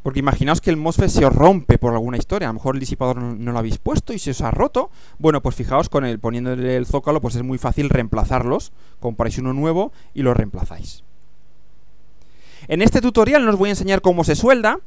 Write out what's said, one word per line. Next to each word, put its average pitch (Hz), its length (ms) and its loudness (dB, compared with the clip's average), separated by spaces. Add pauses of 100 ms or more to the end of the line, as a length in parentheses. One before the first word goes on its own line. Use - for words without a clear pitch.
Porque 143 180 -4
imaginaos 139 400 2
que 185 120 0
el 160 60 2
mosfet 165 320 2
se - 160 6
os 127 80 6
rompe 156 440 6
por 120 160 2
alguna 117 240 -2
historia, 180 300 -2
a - 20 0
lo 113 60 -4
mejor 131 200 -2
el 135 40 -2
disipador 127 380 -2
no, 120 180 -6
no 117 160 -6
lo 120 80 -2
habéis 113 180 -2
puesto - 340 -2
y 214 80 -6
se 143 120 -4
os - 100 -6
ha 120 100 -2
roto. 277 380 0 (300)
Bueno, 147 220 4
pues 127 140 -2
fijaos, 139 320 0
con 139 160 0
el, 117 160 -4
poniéndole 127 560 -2
el 123 120 -2
zócalo, 147 340 0
pues 117 140 -4
es 120 80 -4
muy 127 160 -4
fácil 139 300 0
reemplazarlos. 123 840 0 (260)
Compráis 117 380 -4
uno 127 160 -4
nuevo 165 400 0 (200)
y 139 100 -4
lo 123 100 4
reemplazáis. - 680 -4 (1600)
En 156 140 0
este 226 180 4
tutorial 240 460 4
no 214 60 4
os 196 60 2
voy 202 120 2
a 202 40 0
enseñar 190 280 0
cómo 175 220 4
se 156 120 2
suelda. 240 520 4